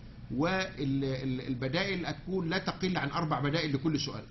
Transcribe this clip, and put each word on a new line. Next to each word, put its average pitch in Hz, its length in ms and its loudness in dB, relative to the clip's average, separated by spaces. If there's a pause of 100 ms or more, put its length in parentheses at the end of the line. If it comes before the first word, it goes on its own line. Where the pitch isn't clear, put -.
(320)
وال-، 147 720 2
ال-، 131 440 -2
البدائل 160 580 0
هتكون 165 440 -2
لا 175 80 2
تقل 185 400 0
عن 139 140 0
أربع 151 280 2
بدائل 143 340 2
لكل 147 260 2
سؤال، - 320 -4